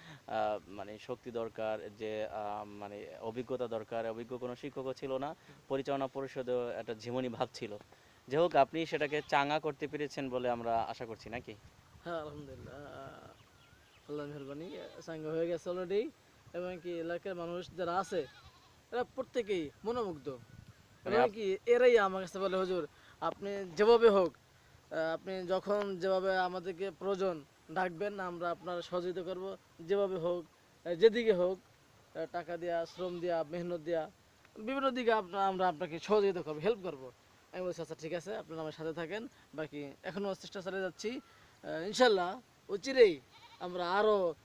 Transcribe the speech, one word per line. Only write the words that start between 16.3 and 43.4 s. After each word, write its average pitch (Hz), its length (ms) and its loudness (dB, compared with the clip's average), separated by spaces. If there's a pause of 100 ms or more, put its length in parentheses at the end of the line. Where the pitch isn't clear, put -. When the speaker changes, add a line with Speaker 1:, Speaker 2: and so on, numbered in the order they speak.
Speaker 2:
এবং 180 300 -6
কি 175 80 -8
এলাকার 170 440 -4
মানুষ 175 320 -6 (100)
যারা 175 220 0
আছে 185 280 0 (640)
এরা 240 120 0
প্রত্যেকেই 202 680 -2 (140)
মনোমুগ্ধ। 196 440 -2
Speaker 1:
মানে - 880 -6
Speaker 2:
এবং 247 80 8
Speaker 1:
আপ- 220 80 2
Speaker 2:
কি 196 340 0
এরাই 240 320 8
আমার 190 240 4
কাছে 185 160 -8
বলে, 190 180 0
"হুজুর, 180 320 0 (320)
আপনি 165 300 -2 (260)
যেভাবে 226 320 10
হোক, 190 280 6
আহ, - 800 -6
আপনি 185 320 -6
যখন 196 500 0
যেভাবে 190 400 2
আমাদেরকে 180 540 -2
প্রয়োজন 180 540 -2 (260)
ডাকবেন, 185 500 -2
আমরা 175 300 -4
আপনার 170 320 -6
সহযোগিতা 180 400 -4
করব, 185 340 -8 (240)
যেভাবে 190 380 2
হোক, 175 260 0 (420)
আহ, 175 80 0
যেদিকে 220 380 8
হোক, 180 260 4 (580)
আহ, 160 160 -4
টাকা 175 240 -6
দিয়া, 170 300 -2
শ্রম 175 340 -6
দিয়া, 165 300 0
মেহনত 175 300 -4
দিয়া, 160 300 -2 (460)
বিভিন্ন 269 340 0
দিকে 240 220 2
আপনা-, 196 260 0
আমরা 190 300 4
আপনাকে 160 300 -4
সহযোগিতা 196 440 2
করবো, 151 180 -6
হেল্প 208 220 0
করবো।" 135 300 -8 (400)
আমি 185 100 -8
বলছি, 170 200 -6
"আচ্ছা, 160 120 -8
ঠিক 156 180 -8
আছে, 180 240 -6
আপনারা 160 240 -10
আমার 156 120 -6
সাথে 160 200 -6
থাকেন, 175 360 -6 (260)
বাকি 147 380 -8 (100)
এখনও 196 320 -4
চেষ্টা 180 280 -12
চালিয়ে 190 200 -4
যাচ্ছি। 214 380 -6
আহ, - 640 -10
ইনশাল্লাহ, 208 540 4 (280)
অচিরেই 202 520 6 (400)